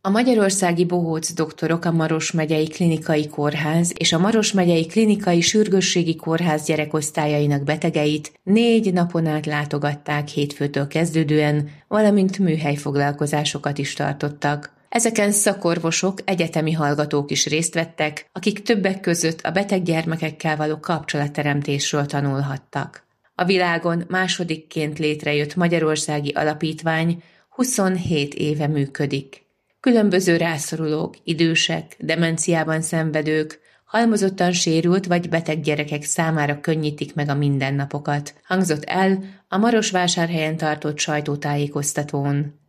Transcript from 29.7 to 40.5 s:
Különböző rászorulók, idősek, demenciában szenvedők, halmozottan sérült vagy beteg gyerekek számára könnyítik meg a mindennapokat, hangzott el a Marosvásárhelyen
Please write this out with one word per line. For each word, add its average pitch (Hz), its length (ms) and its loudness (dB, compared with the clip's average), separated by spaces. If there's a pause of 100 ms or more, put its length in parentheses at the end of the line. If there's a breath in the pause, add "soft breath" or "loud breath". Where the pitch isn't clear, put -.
Különböző 190 560 4
rászorulók, 160 760 -2 (100)
idősek, 165 720 0
demenciában 160 840 0
szenvedők, 156 760 -2 (260 soft breath)
halmozottan 196 680 2
sérült 175 540 2
vagy 175 220 0
beteg 165 320 -2
gyerekek 147 420 -2
számára 151 580 0
könnyítik 151 540 -4
meg 147 140 -2
a 139 60 0
mindennapokat, 143 1000 -2 (100)
hangzott 175 400 0
el 190 380 0 (260 loud breath)
a 185 80 -4
Marosvásárhelyen 180 1000 2